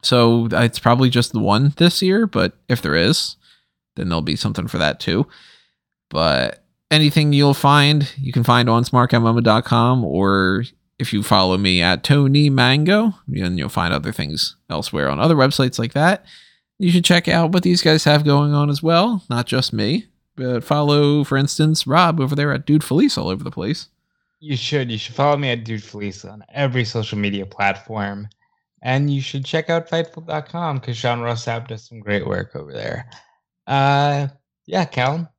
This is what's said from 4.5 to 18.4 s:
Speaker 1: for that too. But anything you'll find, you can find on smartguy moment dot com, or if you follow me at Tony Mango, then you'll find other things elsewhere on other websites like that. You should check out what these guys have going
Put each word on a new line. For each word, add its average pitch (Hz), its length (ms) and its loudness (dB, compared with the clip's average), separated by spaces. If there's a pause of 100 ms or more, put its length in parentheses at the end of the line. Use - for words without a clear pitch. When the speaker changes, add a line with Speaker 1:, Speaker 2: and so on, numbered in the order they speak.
Speaker 1:
for - 120 -6
that 76 200 -2
too. 98 300 -2 (800)
But 71 560 -2 (260)
anything 151 420 2
you'll 143 220 4
find, 143 600 2
you 131 160 -6
can 120 100 0
find 120 260 4
on 117 140 4
smartguy 120 380 2
moment 117 240 2
dot 113 200 4
com, 120 400 2
or 95 600 0 (340)
if - 140 -6
you 101 100 0
follow 92 360 2
me 92 240 2
at 87 220 0
Tony 143 440 4
Mango, 151 680 2 (120)
then 92 320 -2
you'll 73 100 -4
find 85 240 -2
other 73 200 -4
things - 440 -6 (140)
elsewhere 76 400 -4
on 71 80 0
other 156 160 4
websites 135 440 0
like 117 160 -4
that. 170 300 0 (540)
You 180 120 0
should 175 140 2
check 175 220 2
out 170 260 0
what 180 100 0
these 180 200 2
guys 156 220 4
have 147 200 4
going 147 300 2